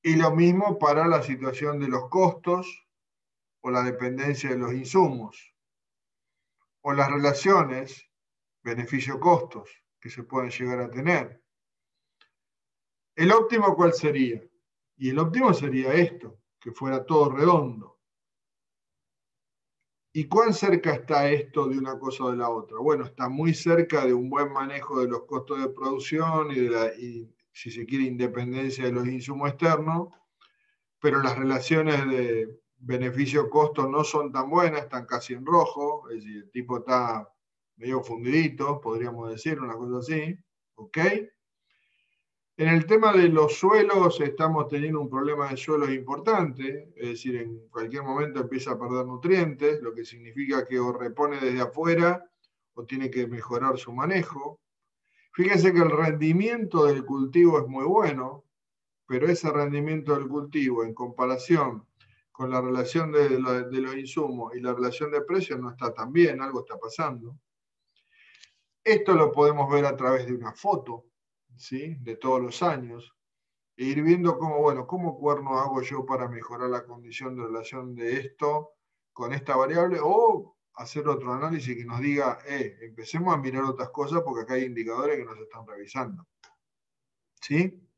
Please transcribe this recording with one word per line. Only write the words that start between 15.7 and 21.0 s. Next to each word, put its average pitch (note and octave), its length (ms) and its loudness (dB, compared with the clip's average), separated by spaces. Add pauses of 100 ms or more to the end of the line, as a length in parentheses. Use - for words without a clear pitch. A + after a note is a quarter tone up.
esto, E3+ 500 0 (200)
que A#2+ 80 -12
fuera C3 320 -4
todo D3 240 4
redondo. C3+ 720 2 (2250)
¿Y D#3 140 -4
cuán A3 260 4
cerca F3 400 2
está C#3+ 360 2